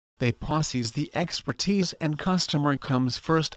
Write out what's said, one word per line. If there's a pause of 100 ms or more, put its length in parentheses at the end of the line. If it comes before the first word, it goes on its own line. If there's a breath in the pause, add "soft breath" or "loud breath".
(180)
They
possess
the
expertise
and
customer
comes
first